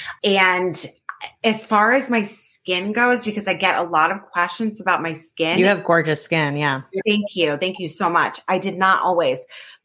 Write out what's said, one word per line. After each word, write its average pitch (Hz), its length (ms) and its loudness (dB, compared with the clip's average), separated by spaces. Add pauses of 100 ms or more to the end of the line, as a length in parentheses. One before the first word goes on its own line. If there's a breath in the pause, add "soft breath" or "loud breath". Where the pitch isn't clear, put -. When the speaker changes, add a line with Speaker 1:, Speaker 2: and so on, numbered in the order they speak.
(240 loud breath)
Speaker 1:
And 185 640 2 (580)
as 220 220 0
far 214 280 4
as 269 160 0
my 233 140 2
skin 190 680 -6
goes, 240 320 2
because 208 220 -6
I 190 80 2
get 185 220 0
a 165 60 0
lot 170 280 2
of 196 100 -6 (100)
questions 208 500 -4
about 180 200 0
my 165 120 -4
skin. 165 460 -2
Speaker 2:
You 180 80 6
have 190 160 2
gorgeous 156 400 2
skin. 151 340 0
Yeah. 139 240 0 (240)
Speaker 1:
Thank 208 300 -2
you. 151 220 0
Thank 185 220 -4
you 170 100 -6
so 180 200 -2
much. 160 380 0
I 185 100 2
did 185 200 -4
not 190 260 4
always, 170 420 2 (400 loud breath)